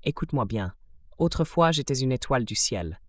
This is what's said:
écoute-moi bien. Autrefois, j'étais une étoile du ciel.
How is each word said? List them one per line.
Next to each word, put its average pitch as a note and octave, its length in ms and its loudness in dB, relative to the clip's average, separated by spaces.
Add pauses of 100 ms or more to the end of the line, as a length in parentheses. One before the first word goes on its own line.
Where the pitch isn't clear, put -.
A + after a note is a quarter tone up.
écoute-moi D3 420 -2
bien. G2+ 300 -4 (420)
Autrefois, E3 560 2
j'étais C#3+ 260 0
une C3 140 2
étoile B2+ 320 0
du G#2+ 100 -6
ciel. E2 540 -2